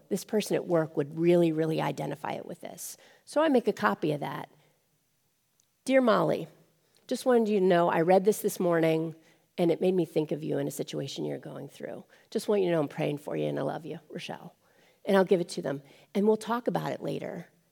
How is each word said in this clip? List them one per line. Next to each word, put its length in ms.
this 160
person 300
at 120
work 300
would 220
really, 340
really 280
identify 520
it 140
with 140
this." 360
So 180
I 60
make 200
a 40
copy 400
of 80
that. 300
"Dear 160
Molly, 480
just 180
wanted 240
you 120
to 40
know 240
I 120
read 240
this 160
this 200
morning 540
and 120
it 100
made 140
me 100
think 280
of 100
you 160
in 80
a 40
situation 540
you're 140
going 300
through. 360
Just 180
want 140
you 60
to 40
know 80
I'm 80
praying 300
for 180
you 100
and 120
I 40
love 240
you, 120
Rochelle." 440
And 120
I'll 80
give 160
it 100
to 120
them. 200
And 120
we'll 100
talk 300
about 260
it 100
later. 460